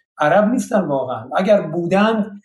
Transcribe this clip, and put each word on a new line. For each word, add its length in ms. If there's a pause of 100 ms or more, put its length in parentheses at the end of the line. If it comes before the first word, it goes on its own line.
(180)
عرب 320
نیستن 300
واقعاً. 560
اگر 240
بودند، 840